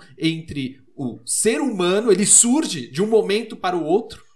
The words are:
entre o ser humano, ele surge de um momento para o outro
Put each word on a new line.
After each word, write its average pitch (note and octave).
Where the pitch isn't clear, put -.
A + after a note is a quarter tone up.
entre D#3
o A#2
ser B3+
humano, G#3
ele F#3+
surge A#3
de C#3+
um G#3+
momento A3
para F3+
o E3
outro F#3